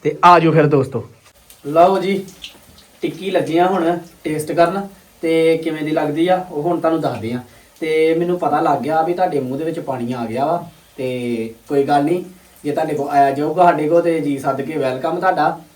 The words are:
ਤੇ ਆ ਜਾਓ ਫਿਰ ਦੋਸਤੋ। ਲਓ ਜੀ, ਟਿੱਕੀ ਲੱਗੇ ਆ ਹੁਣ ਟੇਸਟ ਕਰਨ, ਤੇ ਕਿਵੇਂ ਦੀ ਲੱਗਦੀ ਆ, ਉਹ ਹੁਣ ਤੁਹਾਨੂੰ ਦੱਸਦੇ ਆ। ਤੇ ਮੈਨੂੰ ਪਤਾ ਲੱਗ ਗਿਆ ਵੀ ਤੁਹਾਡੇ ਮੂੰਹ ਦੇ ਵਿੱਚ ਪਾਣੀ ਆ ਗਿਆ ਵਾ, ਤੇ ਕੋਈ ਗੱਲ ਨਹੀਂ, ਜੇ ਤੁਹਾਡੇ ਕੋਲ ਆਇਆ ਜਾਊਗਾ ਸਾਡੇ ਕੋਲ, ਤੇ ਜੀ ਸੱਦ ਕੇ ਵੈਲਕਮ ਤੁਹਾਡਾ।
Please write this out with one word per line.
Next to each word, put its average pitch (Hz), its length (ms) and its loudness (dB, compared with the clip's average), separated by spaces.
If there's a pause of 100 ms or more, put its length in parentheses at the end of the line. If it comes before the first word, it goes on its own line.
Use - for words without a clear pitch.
ਤੇ 151 220 -2
ਆ 175 140 8
ਜਾਓ 160 140 4
ਫਿਰ 151 140 4
ਦੋਸਤੋ। 131 420 0 (580)
ਲਓ 175 320 6
ਜੀ, 190 280 -4 (760)
ਟਿੱਕੀ 170 280 -6
ਲੱਗੇ 160 280 0
ਆ 180 80 4
ਹੁਣ 175 320 0 (260)
ਟੇਸਟ 156 280 -6
ਕਰਨ, 175 360 0 (340)
ਤੇ 165 360 2
ਕਿਵੇਂ 156 240 -6
ਦੀ 151 80 -4
ਲੱਗਦੀ 160 380 0
ਆ, 185 220 2
ਉਹ 147 120 -6
ਹੁਣ 165 180 -2
ਤੁਹਾਨੂੰ 165 200 0
ਦੱਸਦੇ 113 320 -4
ਆ। 123 100 -6 (380)
ਤੇ 160 340 2
ਮੈਨੂੰ 175 240 0
ਪਤਾ 151 220 0
ਲੱਗ 151 180 0
ਗਿਆ 156 240 -2
ਵੀ 170 120 -2
ਤੁਹਾਡੇ 175 260 0
ਮੂੰਹ 131 180 -4
ਦੇ 160 60 -4
ਵਿੱਚ 160 160 -6
ਪਾਣੀ 123 320 -6
ਆ 120 140 -6
ਗਿਆ 127 200 -4
ਵਾ, 165 240 -4 (260)
ਤੇ 120 580 -6 (140)
ਕੋਈ 139 140 2
ਗੱਲ 143 220 2
ਨਹੀਂ, 180 200 -2 (400)
ਜੇ 147 80 -4
ਤੁਹਾਡੇ 151 220 -2
ਕੋਲ 139 140 -4
ਆਇਆ 139 220 4
ਜਾਊਗਾ 156 320 0
ਸਾਡੇ 156 260 4
ਕੋਲ, 170 140 4
ਤੇ 165 180 0
ਜੀ 143 180 -2
ਸੱਦ 135 220 -2
ਕੇ 156 180 -6
ਵੈਲਕਮ 135 420 -2
ਤੁਹਾਡਾ। - 400 0 (140)